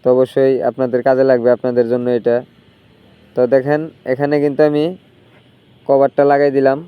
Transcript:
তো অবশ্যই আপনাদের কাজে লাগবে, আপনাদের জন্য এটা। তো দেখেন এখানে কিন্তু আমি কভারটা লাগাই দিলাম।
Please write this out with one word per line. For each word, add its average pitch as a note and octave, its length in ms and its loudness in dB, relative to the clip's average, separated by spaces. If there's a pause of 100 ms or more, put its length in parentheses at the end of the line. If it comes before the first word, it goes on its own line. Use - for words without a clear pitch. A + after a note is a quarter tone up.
তো - 100 2
অবশ্যই C3 400 2 (140)
আপনাদের B2 380 -4
কাজে C3 240 2
লাগবে, B2 260 2
আপনাদের B2 360 -2
জন্য B2 140 -2 (120)
এটা। A#2+ 180 -2 (960)
তো B2+ 60 -2 (140)
দেখেন C#3+ 260 0 (320)
এখানে C#3+ 220 -2 (100)
কিন্তু C#3+ 160 -2 (100)
আমি D3 140 -2 (1000)
কভারটা C#3 440 2
লাগাই C#3+ 260 2
দিলাম। C3+ 320 2